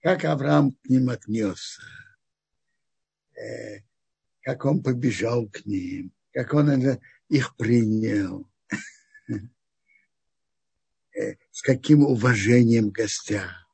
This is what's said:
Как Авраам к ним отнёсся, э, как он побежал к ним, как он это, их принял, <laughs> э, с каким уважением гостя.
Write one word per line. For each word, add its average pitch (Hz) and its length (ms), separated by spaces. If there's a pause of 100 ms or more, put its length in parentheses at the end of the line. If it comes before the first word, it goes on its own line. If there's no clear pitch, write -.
Как 165 240
Авраам 147 480
к - 160
ним 131 220
отнёсся, 107 720 (1500)
э, 110 480 (580)
как 139 240
он 143 180
побежал 120 680
к - 180
ним, 92 440 (220)
как 131 220
он 147 160
это, 131 300 (280)
их - 280
принял, 110 920 (180)
<laughs> - 600 (1900)
э, 107 200 (160)
с - 100
каким 143 440
уважением 117 840
гостя. 98 760 (120)